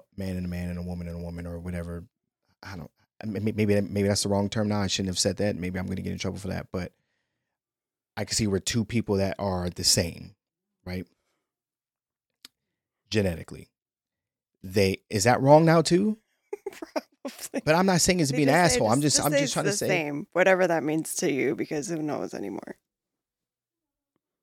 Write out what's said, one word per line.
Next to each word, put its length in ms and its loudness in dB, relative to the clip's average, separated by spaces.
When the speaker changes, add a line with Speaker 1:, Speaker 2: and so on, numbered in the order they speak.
Speaker 1:
man 220 -6
and 80 -6
a 40 -6
man 200 -6
and 80 -6
a 60 -8
woman 240 -8
and 120 -10
a 40 -10
woman 240 -10
or 120 -10
whatever, 440 -8
I 160 -16
don't, 140 -16
I, 20 -8
may-, 140 -6
maybe 200 2
that, 160 2
maybe 180 0
that's 140 2
the 80 -4
wrong 200 2
term 200 -2
now. 120 -2
I 60 -2
shouldn't 220 -2
have 80 -4
said 200 0
that. 180 -2
Maybe 240 -6
I'm 80 -6
gonna 160 -6
get 100 -6
in 60 -8
trouble 180 -6
for 120 -10
that. 220 -8
But 200 -6
I 80 -6
can 120 -6
see 100 0
where 140 2
two 260 -2
people 300 -2
that 240 0
are 320 -2
the 120 -10
same, 520 0
right? 220 -8
Genetically. 600 -2
They, 460 2
is 160 0
that 160 4
wrong 240 8
now 160 6
too? 360 2
Speaker 2:
<laughs> 280 -12
Probably. 960 -10
Speaker 1:
But 100 4
I'm 100 4
not 160 4
saying 180 2
it's 120 2
Speaker 2:
They 60 -2
Speaker 1:
being 120 4
an 60 4
Speaker 2:
just 180 6
say 40 2
Speaker 1:
asshole. 120 4
I'm 100 6
Speaker 2:
it's, 40 0
Speaker 1:
just, 140 4
Speaker 2:
just 80 2
Speaker 1:
I'm 60 2
Speaker 2:
say 80 2
Speaker 1:
just 60 2
Speaker 2:
it's 80 -4
Speaker 1:
trying 120 -2
to 60 0
Speaker 2:
the 60 -2
Speaker 1:
say 100 -2
Speaker 2:
same, 460 -2
whatever 340 4
that 160 0
means 340 -2
to 140 0
you, 240 0
because 320 -6
who 140 -6
knows 320 -4
anymore? 420 -10